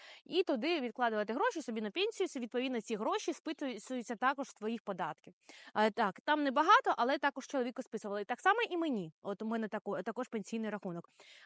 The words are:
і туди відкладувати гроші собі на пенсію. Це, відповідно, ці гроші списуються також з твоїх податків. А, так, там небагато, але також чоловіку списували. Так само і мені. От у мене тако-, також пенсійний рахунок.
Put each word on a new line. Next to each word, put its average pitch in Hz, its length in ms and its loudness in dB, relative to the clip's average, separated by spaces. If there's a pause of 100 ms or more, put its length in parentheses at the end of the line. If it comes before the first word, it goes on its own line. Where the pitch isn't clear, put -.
(240)
і 359 180 0
туди 302 380 0
відкладувати 220 520 0
гроші 349 300 0
собі 226 180 -4
на 214 100 -2
пенсію. 392 380 0
Це, 262 120 -6
відповідно, 247 400 -2
ці 220 160 -4
гроші 320 360 0
списуються 254 840 -6
також 262 320 0
з - 60 -18
твоїх 220 280 -4
податків. 180 520 -6 (400)
А, 214 160 4
так, 208 340 0
там 302 180 4
небагато, 311 540 6
але 254 220 2
також - 280 -2
чоловіку 254 360 -2
списували. 208 420 -4
Так 240 160 -4
само 415 200 6 (100)
і 359 60 -2
мені. 240 360 0 (100)
От 196 200 -4
у 220 40 -4
мене 220 220 -2
тако-, 202 340 -4
також 233 260 -6
пенсійний 220 420 -4
рахунок. 185 400 -6 (360)